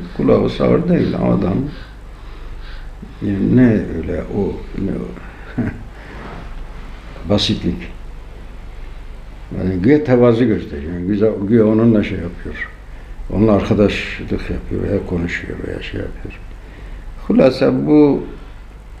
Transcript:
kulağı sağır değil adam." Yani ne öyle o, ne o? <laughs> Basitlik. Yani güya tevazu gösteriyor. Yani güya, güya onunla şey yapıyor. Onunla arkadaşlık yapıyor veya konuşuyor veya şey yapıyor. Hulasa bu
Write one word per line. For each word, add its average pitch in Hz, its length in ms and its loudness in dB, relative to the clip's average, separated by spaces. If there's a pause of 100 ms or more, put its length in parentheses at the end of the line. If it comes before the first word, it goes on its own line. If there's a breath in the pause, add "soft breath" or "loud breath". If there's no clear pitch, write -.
(160)
kulağı 117 340 4
sağır - 380 2
değil - 280 4
adam." - 400 2 (1700 loud breath)
Yani 104 340 2
ne 123 160 8 (240)
öyle 80 260 -4 (140)
o, 104 60 2 (420)
ne 92 60 0
o? 60 180 -4 (2250 loud breath)
<laughs> - 0 -
Basitlik. 101 480 2 (1800)
Yani 92 240 0
güya 147 220 6
tevazu 120 400 6
gösteriyor. 82 480 -2
Yani 87 140 -4
güya, 104 240 4 (180)
güya 110 180 6
onunla 110 380 6
şey 92 140 -4
yapıyor. 85 500 -8 (640 loud breath)
Onunla 107 200 6
arkadaşlık - 1000 2
yapıyor 92 320 -4
veya 92 240 0
konuşuyor 85 500 -4 (100)
veya - 160 -6
şey - 180 -6
yapıyor. - 380 -10 (880 loud breath)
Hulasa 135 600 4
bu 147 360 6 (800)